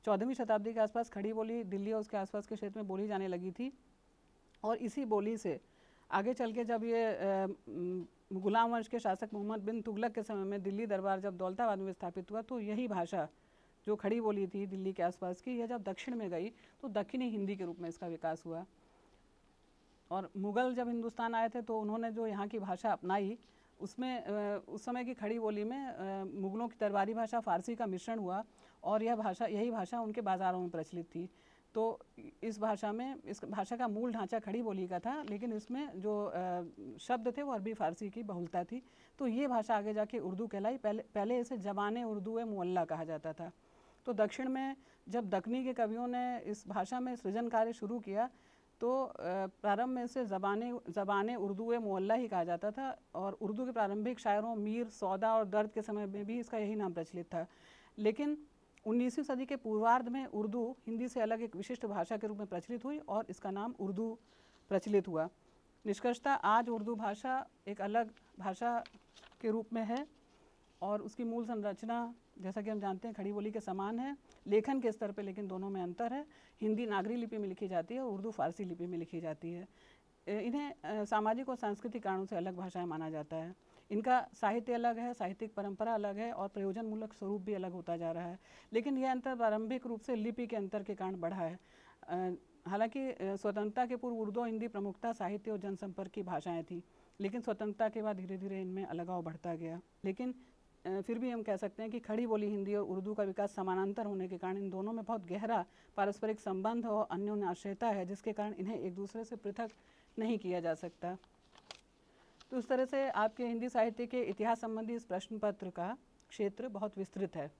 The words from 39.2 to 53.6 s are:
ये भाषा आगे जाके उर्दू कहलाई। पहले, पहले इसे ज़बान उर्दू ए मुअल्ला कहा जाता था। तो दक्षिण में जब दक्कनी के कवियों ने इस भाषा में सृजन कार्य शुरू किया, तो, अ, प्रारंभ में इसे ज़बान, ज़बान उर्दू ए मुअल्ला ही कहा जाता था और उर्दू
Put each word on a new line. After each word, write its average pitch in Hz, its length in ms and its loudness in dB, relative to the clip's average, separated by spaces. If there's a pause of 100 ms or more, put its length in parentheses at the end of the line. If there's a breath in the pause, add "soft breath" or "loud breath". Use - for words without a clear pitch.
ये 247 200 2
भाषा 226 300 4
आगे 208 160 0
जाके 214 260 0
उर्दू 185 280 -2
कहलाई। 214 300 0
पहले, 214 260 0
पहले 220 360 2
इसे 240 180 -2
ज़बान 202 460 0
उर्दू 220 360 -2
ए 240 40 0
मुअल्ला 185 420 2
कहा 160 180 -2
जाता 160 300 -4
था। 170 180 -8 (540 loud breath)
तो 247 80 -2
दक्षिण 220 360 4
में 269 260 -2 (340 loud breath)
जब 214 200 0
दक्कनी 220 340 2
के 254 100 0
कवियों 226 340 2
ने 247 320 0
इस - 280 -6
भाषा 202 320 0
में 254 160 -2
सृजन 233 340 0
कार्य 226 240 4
शुरू 233 260 -2
किया, 208 300 0 (520 loud breath)
तो, 254 220 4
अ, 226 100 -4 (340)
प्रारंभ 208 420 2
में 254 140 0
इसे 247 220 -2
ज़बान, 208 540 2 (100)
ज़बान 202 460 2
उर्दू 202 360 0
ए 240 60 6
मुअल्ला 202 360 2
ही 240 140 4
कहा 190 160 2
जाता 175 280 0
था 269 260 -4 (180)
और 196 180 -2
उर्दू 214 320 -2